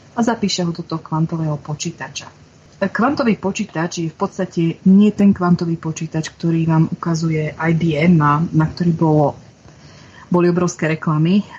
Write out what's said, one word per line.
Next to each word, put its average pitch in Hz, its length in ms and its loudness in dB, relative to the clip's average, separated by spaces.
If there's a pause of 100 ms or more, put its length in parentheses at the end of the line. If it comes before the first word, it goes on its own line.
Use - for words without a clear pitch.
(180)
a - 80 -8
zapíše 208 400 -2
ho 170 80 -2
do 175 80 -10
toho 170 160 -8
kvantového 156 640 -4
počítača. 147 640 -10 (560)
Kvantový 240 560 0
počítač 175 640 -6
je 165 80 -4
v - 80 -20
podstate 180 720 -4
nie 202 240 6
ten 202 160 4
kvantový 175 480 0
počítač, 160 560 -8
ktorý 165 320 -2
vám 160 240 2
ukazuje 160 640 -4
I 165 240 -2
B 160 160 0
M 165 320 4
a 147 160 2
na 156 240 0
ktorý 170 320 -2
bolo, 151 400 2 (960)
boli 175 160 4
obrovské 170 400 0
reklamy 160 560 0 (140)